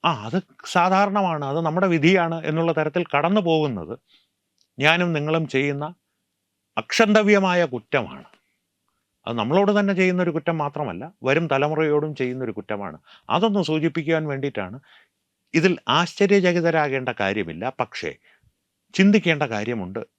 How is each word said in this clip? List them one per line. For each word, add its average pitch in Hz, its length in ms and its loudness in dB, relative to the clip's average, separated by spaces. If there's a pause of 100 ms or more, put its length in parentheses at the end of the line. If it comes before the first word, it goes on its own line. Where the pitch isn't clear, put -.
ആ, 123 200 -2
അത് 175 180 -4 (220)
സാധാരണമാണ്, 185 800 0
അത് 147 160 -2
നമ്മുടെ 175 260 0
വിധിയാണ് 165 580 2
എന്നുള്ള 165 260 0
തരത്തിൽ 156 340 -2 (120)
കടന്നു 185 240 2
പോകുന്നത് 135 580 -2 (800)
ഞാനും 170 340 2
നിങ്ങളും 156 340 0
ചെയ്യുന്ന 143 460 -2 (840)
അക്ഷന്തവ്യമായ 202 880 4
കുറ്റമാണ്. 123 580 -4 (1040)
അത് 117 100 -4
നമ്മളോട് 190 420 2
തന്നെ 202 140 2
ചെയ്യുന്നൊരു 180 360 2
കുറ്റം 160 280 -2
മാത്രമല്ല, 143 540 -6 (120)
വരും 147 240 2
തലമുറയോടും 147 680 0
ചെയ്യുന്നൊരു 127 360 -6
കുറ്റമാണ്. 101 460 -8 (320)
അതൊന്ന് 190 340 0
സൂചിപ്പിക്കുവാൻ 156 640 -2
വേണ്ടിയിട്ടാണ്. 135 520 -6 (760)
ഇതിൽ 165 240 2 (100)
ആശ്ചര്യചകിതരാകേണ്ട 165 1200 2 (100)
കാര്യമില്ല, 98 600 -4
പക്ഷേ - 360 -6 (800)
ചിന്തിക്കേണ്ട 185 500 4
കാര്യമുണ്ട് 107 560 -4 (200)